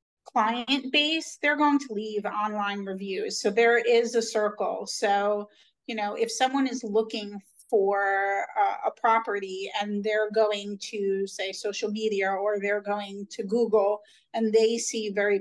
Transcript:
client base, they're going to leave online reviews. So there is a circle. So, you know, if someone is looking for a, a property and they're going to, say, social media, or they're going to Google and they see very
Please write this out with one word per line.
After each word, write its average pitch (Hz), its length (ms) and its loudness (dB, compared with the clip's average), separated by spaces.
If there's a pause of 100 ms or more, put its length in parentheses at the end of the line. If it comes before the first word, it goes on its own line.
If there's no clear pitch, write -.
(320)
client 247 600 0
base, 302 480 0
they're 294 160 2
going 285 220 6
to 247 140 -8
leave 208 320 -4
online 208 600 -2
reviews. 190 560 -6
So 247 100 2
there 233 280 6
is 233 360 2
a 233 80 4
circle. 202 640 -2
So, 208 600 0 (380)
you 233 80 -8
know, 208 200 -4
if 226 160 -2
someone 262 360 2
is 240 180 -6
looking 208 560 -2 (300)
for 196 760 2 (100)
a, 202 320 0
a - 100 0
property 202 720 0 (100)
and 208 220 -4
they're 214 280 0
going 208 480 0
to, 196 480 -2
say, 190 260 -6
social 208 380 -4
media, 208 400 0
or 202 280 0
they're 202 220 0
going 202 500 -6
to - 120 -8
Google 208 580 2 (340)
and 220 180 0
they 226 260 4
see 220 320 -4
very 202 300 2